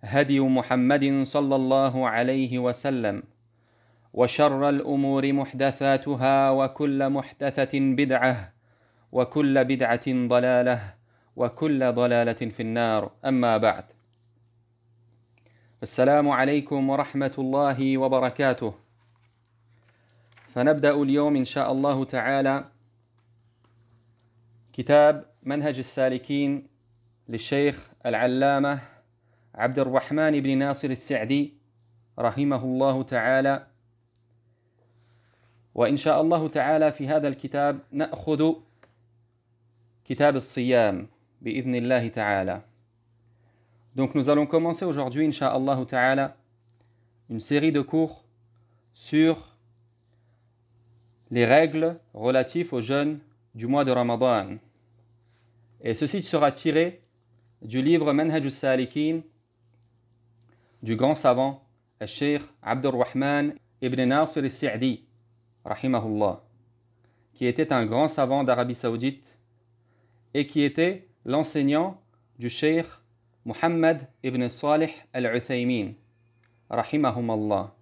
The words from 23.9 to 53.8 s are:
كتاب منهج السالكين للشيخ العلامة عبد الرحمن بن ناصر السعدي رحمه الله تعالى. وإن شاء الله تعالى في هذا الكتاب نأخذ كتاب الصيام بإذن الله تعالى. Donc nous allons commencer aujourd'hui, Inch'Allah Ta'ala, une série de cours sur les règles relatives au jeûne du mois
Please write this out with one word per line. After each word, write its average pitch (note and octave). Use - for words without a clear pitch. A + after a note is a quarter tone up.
كتاب D3
منهج C#3+
السالكين C3+
للشيخ C#3
العلامة C3+
عبد B2+
الرحمن C#3+
بن C3+
ناصر C#3
السعدي C3
رحمه B2
الله C3
تعالى. C3+
وإن C3
شاء D3
الله D#3+
تعالى D3+
في C#3+
هذا D3
الكتاب C#3
نأخذ D3+
كتاب C#3
الصيام A#2+
بإذن B2
الله A#2+
تعالى. G2+
Donc C3
nous C#3
allons D3
commencer E3
aujourd'hui, C#3+
Inch'Allah C3+
Ta'ala, C3
une A2+
série D3
de D3
cours D#3+
sur D#3+
les A#2
règles D#3
relatives B2+
au B2
jeûne C#3+
du A2+
mois C#3+